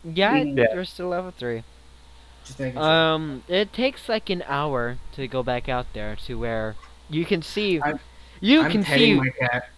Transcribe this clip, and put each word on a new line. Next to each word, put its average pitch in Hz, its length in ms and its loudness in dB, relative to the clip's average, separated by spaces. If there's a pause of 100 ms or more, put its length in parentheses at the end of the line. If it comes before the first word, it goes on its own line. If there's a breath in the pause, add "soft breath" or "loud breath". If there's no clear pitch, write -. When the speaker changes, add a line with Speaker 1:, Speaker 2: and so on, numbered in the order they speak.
Speaker 1:
Yeah, 185 320 2
Speaker 2:
Mm. 294 220 2
Speaker 3:
Yeah. 113 160 6
Speaker 1:
you're 185 120 -4
still 180 240 -8
level 180 220 -4
three. 117 320 -6 (800)
Speaker 4:
Just - 140 -18
making 131 200 -4
sure. 151 40 0
Speaker 1:
Um, 156 640 2
it 196 260 0
takes, 262 360 -2
like, 220 200 -2
an 175 180 -2
hour 135 500 -2 (160)
to 135 140 -8
go 131 160 -2
back 123 260 -2
out 123 240 -2
there 107 220 -6 (120)
to 123 120 -6
where 110 360 -4 (340)
you 156 160 -2
can 170 180 -2
see, 202 380 0
Speaker 4:
I'm, 151 180 -2 (400 soft breath)
Speaker 1:
you 269 240 6
Speaker 4:
I'm 294 80 2
Speaker 1:
can 208 120 2
Speaker 4:
petting 147 320 6
Speaker 1:
see, 135 40 4
Speaker 4:
my 131 100 0 (180)
cat. 123 300 -4